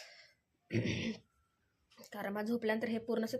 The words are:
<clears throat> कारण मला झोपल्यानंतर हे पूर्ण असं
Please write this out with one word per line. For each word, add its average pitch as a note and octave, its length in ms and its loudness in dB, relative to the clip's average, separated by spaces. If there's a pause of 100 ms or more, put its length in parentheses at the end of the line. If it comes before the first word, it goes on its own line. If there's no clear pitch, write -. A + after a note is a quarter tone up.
(680)
<clears throat> - 500 0 (920)
कारण G3+ 200 -2
मला G#3+ 120 0
झोपल्यानंतर A3+ 420 2
हे A3+ 100 2
पूर्ण A3+ 280 2
असं B3 140 -2